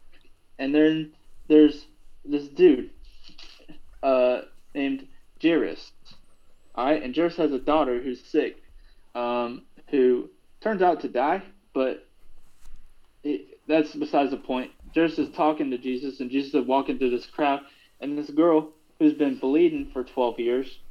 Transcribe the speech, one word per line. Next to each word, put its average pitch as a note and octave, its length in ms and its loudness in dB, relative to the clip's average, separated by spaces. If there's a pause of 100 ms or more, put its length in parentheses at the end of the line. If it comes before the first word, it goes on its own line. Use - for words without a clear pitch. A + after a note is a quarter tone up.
(580)
And C3+ 160 -2
then D#3 380 4 (360)
there's D3+ 380 6 (400)
this C#3+ 220 -4
dude, D#3 420 6 (1120)
uh, B2+ 400 2 (320)
named C#3 340 -4 (340)
Jairus. D3+ 500 0 (840)
All B2 100 -2
right, D#3 140 2
and B2+ 140 -10
Jairus E3+ 220 0
has D3+ 160 0
a C3 80 -4
daughter C3+ 420 0
who's B2+ 180 -8
sick, C3+ 400 -2 (540)
um, A#2+ 480 -4 (280)
who B2+ 380 2 (320)
turns G#3+ 220 -2
out F3 200 2
to C3+ 60 -8
die, C#3+ 320 -2 (320)
but C3 320 -4 (1160)
it, - 460 -8
that's D3+ 260 2
besides D3 380 0
the C3 40 -6
point. B2+ 360 -6 (200)
Jairus D#3+ 280 2
is C#3 160 -2
talking D3+ 340 0
to B2 80 -4
Jesus, B2+ 400 -6
and B2 140 -8
Jesus C#3 200 -2
is C3 140 0
walking C3 320 0
through B2+ 120 0
this A#2+ 160 -4
crowd, C#3 340 -2 (400)
and C#3+ 180 -6
this D3 120 -8
girl D#3 420 2 (260)
who's D3+ 160 6
been C#3+ 220 -2
bleeding C#3+ 560 2
for C3 100 -6
twelve A#2+ 380 -2
years, B2 380 -2 (120)